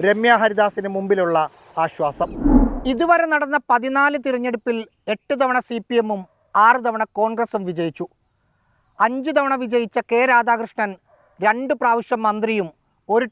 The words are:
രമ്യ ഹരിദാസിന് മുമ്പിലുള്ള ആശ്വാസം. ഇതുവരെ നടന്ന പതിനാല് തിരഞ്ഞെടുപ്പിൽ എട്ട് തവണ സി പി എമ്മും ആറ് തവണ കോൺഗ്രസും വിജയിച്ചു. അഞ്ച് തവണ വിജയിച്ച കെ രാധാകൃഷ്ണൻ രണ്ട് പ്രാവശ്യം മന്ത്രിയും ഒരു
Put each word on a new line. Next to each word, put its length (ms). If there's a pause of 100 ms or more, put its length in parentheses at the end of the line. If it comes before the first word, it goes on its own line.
രമ്യ 260 (100)
ഹരിദാസിന് 540
മുമ്പിലുള്ള 400 (480)
ആശ്വാസം. 460 (640)
ഇതുവരെ 400
നടന്ന 260 (120)
പതിനാല് 560
തിരഞ്ഞെടുപ്പിൽ 500 (380)
എട്ട് 260
തവണ 180 (100)
സി 180
പി 160
എമ്മും 180 (460)
ആറ് 200
തവണ 160 (160)
കോൺഗ്രസും 500
വിജയിച്ചു. 380 (1000)
അഞ്ച് 300
തവണ 180 (100)
വിജയിച്ച 340 (120)
കെ 100 (120)
രാധാകൃഷ്ണൻ 600 (480)
രണ്ട് 400
പ്രാവശ്യം 480
മന്ത്രിയും 400 (400)
ഒരു 240